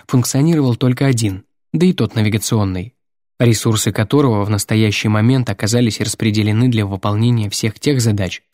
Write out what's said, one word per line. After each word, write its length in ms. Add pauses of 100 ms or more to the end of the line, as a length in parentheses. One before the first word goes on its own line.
функционировал 680
только 280
один, 400 (300)
да 100
и 80
тот 220
навигационный, 800 (440)
ресурсы 540
которого 520
в 60
настоящий 580
момент 420
оказались 500
распределены 680
для 180
выполнения 640
всех 280
тех 220
задач, 420 (120)